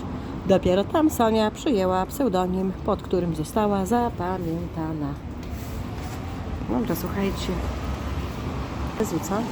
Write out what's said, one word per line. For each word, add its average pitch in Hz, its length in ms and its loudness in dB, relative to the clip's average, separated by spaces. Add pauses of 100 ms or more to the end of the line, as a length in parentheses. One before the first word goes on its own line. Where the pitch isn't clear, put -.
(480)
Dopiero 185 360 6
tam 311 260 4
Sonia 220 420 4
przyjęła 185 540 2
pseudonim, 185 640 2 (140)
pod 196 160 2
którym 175 340 0
została 196 500 2
zapamiętana. 170 1200 -2 (1600)
No, 240 180 2
to 170 80 2
słuchajcie. 185 580 -2 (1500)
Jezu, 208 200 0
co? 185 160 -2 (160)